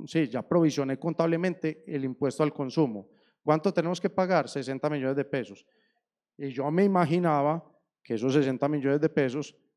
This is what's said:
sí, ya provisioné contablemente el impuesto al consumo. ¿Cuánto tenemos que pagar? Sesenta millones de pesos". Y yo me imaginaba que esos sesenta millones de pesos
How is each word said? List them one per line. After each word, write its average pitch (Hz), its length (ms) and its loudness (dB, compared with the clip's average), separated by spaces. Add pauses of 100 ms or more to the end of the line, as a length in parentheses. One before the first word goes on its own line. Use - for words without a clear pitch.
sí, 147 240 0
ya 117 180 -8
provisioné 143 500 2
contablemente 165 880 -2
el 139 180 -4
impuesto 131 360 -4
al 151 120 2
consumo. 127 560 -2 (340)
¿Cuánto 156 300 2
tenemos 170 260 -2
que 196 100 -2
pagar? 180 380 2
Sesenta 135 420 -4
millones 139 280 -2
de 139 80 -2
pesos". 110 400 -6 (720)
Y 139 140 -8
yo 135 200 -4
me 180 140 4
imaginaba 165 800 2 (380)
que - 100 -6
esos 120 200 0
sesenta 135 360 2
millones 143 320 0
de 156 80 2
pesos 139 440 -2 (240)